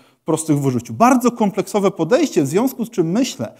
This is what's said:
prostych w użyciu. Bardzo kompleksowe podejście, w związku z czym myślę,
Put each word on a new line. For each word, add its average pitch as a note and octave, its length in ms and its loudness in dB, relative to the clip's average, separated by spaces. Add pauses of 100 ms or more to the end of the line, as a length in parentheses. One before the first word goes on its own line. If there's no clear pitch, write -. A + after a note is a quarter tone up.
(260)
prostych D#3 340 0
w C#3 60 -2
użyciu. B2 280 -2
Bardzo A#3+ 380 4
kompleksowe G3+ 600 -2
podejście, G3+ 520 0
w C3+ 40 -2
związku A3+ 380 -2
z - 40 -10
czym E3 220 -2
myślę, G3 480 -4